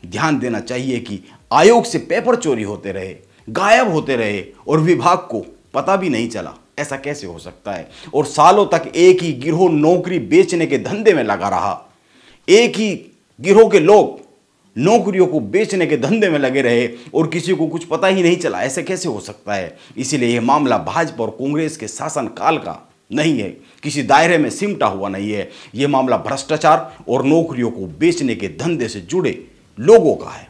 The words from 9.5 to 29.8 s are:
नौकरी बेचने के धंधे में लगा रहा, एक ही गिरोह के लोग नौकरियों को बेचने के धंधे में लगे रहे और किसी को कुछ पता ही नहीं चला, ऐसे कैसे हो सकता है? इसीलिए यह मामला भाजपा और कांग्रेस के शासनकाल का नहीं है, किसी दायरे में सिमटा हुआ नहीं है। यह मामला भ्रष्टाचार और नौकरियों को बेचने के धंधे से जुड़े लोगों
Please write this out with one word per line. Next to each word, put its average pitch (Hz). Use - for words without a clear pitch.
नौकरी 170
बेचने 175
के 135
धंधे 208
में 143
लगा 101
रहा, 92
एक 208
ही 208
गिरोह 190
के 196
लोग 180
नौकरियों 185
को 151
बेचने 185
के 151
धंधे 196
में 151
लगे 135
रहे 120
और 160
किसी 180
को 160
कुछ 160
पता 180
ही 190
नहीं 175
चला, 120
ऐसे 135
कैसे 175
हो 107
सकता 104
है? 92
इसीलिए 127
यह 120
मामला 135
भाजपा 127
और 110
कांग्रेस 151
के 110
शासनकाल 143
का -
नहीं 143
है, 98
किसी 147
दायरे 160
में 143
सिमटा 190
हुआ 98
नहीं 101
है। 101
यह 135
मामला 131
भ्रष्टाचार 151
और 131
नौकरियों 143
को 101
बेचने 147
के 95
धंधे 123
से 104
जुड़े 131
लोगों 135